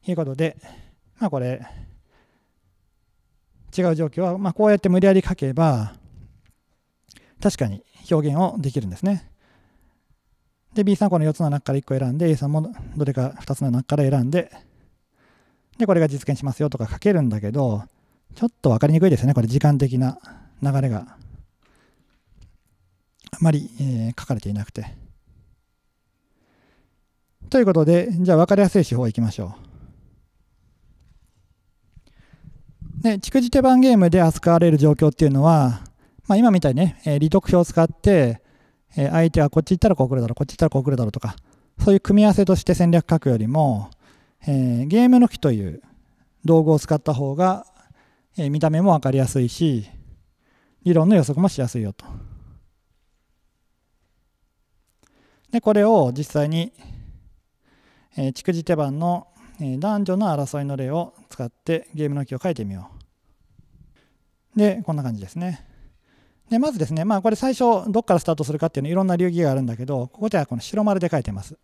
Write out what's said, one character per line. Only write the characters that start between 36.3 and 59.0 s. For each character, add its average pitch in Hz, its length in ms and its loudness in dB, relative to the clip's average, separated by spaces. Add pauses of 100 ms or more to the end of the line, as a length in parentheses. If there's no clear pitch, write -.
あ、 196 40 4
今 233 140 6
み 185 80 4
た 147 120 0
い - 20 -2
に 139 80 0
ね、 - 240 -2
え 147 100 0
ー、 143 40 0
利 151 100 2
得 190 160 0
表 - 100 0
を 175 80 6
使 - 180 0
っ 165 60 4
て、 143 540 2 (560)
え 139 100 -2
ー、 - 40 -4
相 165 200 2
手 160 100 2
は 143 80 2
こ - 120 0
っ - 20 -2
ち - 80 -2
行 190 40 2
っ 170 40 -6
た 220 100 4
ら 185 60 2
こ 135 100 2
う 123 40 -4
来 131 60 -2
る 127 60 0
だ 117 60 -2
ろ 117 60 -6
う、 - 20 -8
こ - 80 -4
っ - 20 -4
ち - 80 -18
行 - 20 -18
っ - 20 -20
た 165 80 2
ら 156 60 2
こ 139 80 0
う 131 40 -4
来 139 80 0
る 131 60 0
だ 123 60 0
ろ 107 60 -2
う - 20 -10
と - 80 -10
か、 - 160 -8 (480)
そ 202 80 4
う - 20 6
い 196 40 6
う - 20 4
組 202 180 2
み 214 80 6
合 208 40 6
わ 196 40 4
せ 202 120 2
と 185 100 4
し - 80 -4
て 180 100 0
戦 170 180 2
略 170 180 2
書 160 100 4
く - 100 -2
よ 120 80 2
り 107 100 -2
も、 127 440 -2 (560)
え 127 360 -2
ー、 - 40 -4
ゲ 160 180 4
ー 151 40 4
ム 254 100 6
の 247 80 6
木 - 120 -6
と 143 120 0
い 101 160 -2
う 78 140 -12 (640)
道 160 200 4
具 156 80 2
を 151 80 4
使 - 140 -4
っ 151 60 0
た 156 140 -4
方 139 220 -4
が、 185 320 -2 (720)
え 151 100 -4
ー、 143 40 -2
見 147 80 -2
た 160 100 2
目 160 120 0
も 190 120 4
分 156 80 0
か 135 100 -2
り 135 60 0
や 131 100 0
す - 120 -2
い 123 100 0
し、 131 400 -4 (920)
理 175 100 2
論 160 140 4
の 214 80 6
予 170 60 4
測 143 180 -2
も 190 80 2
し - 140 -4
や 123 60 -2
す 123 120 -6
い 110 40 -4
よ 98 100 -6
と。 - 120 -20 (3500)
で、 240 100 -2
こ 214 120 2
れ 208 120 4
を 185 280 4
実 143 200 -10
際 147 160 -2
に、 165 240 -4 (1400)
え 135 120 -4
ー、 - 40 -8
逐 - 200 -6
次 165 100 -6
手 170 120 -2
番 147 240 -4
の、 175 280 -4 (320)